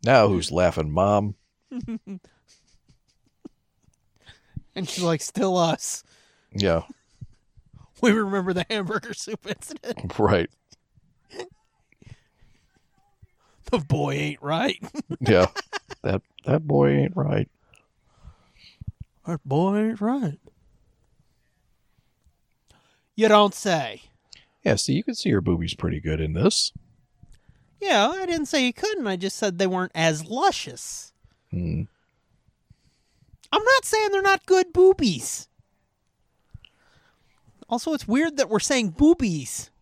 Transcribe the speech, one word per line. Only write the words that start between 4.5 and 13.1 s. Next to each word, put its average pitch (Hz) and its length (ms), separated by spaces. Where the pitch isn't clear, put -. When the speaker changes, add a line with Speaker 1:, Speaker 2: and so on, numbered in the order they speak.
Speaker 2:
And 185 140
she's 180 140
like, 165 180
"Still 185 360
us." - 460
Speaker 1:
Yeah. 95 300
Speaker 2:
<laughs> - 600
"We 240 100
remember 196 420
the 175 160
hamburger 208 440
soup - 340
incident." - 680
<laughs> - 40
Speaker 1:
Right. 104 300